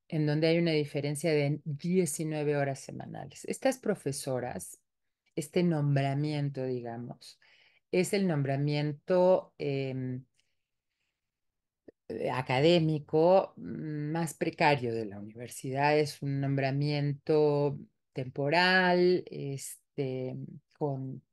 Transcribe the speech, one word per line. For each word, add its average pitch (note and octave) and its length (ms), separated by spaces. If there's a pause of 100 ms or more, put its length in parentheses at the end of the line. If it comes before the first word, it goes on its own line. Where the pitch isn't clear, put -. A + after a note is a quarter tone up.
en D#3 180
donde D3+ 220
hay E3 100
una E3+ 140
diferencia D3 600
de D3 340
diecinueve D#3 920
horas C#3 220
semanales. - 640
Estas - 320
profesoras, - 1040 (560)
este E3 260
nombramiento, C#3+ 1040
digamos, A#2+ 720 (520)
es F#3 220
el G3 120
nombramiento, D3 1300
em, C3 680 (1800)
eh, - 220
académico, D#3 1300
mm, D3+ 560
más E3 200
precario C3 640
de A2+ 100
la G2+ 140
universidad. B2 800
Es D3 240
un C#3 180
nombramiento C#3+ 1400 (360)
temporal, F3+ 1120
este, C3+ 1080 (440)
con C3+ 420 (120)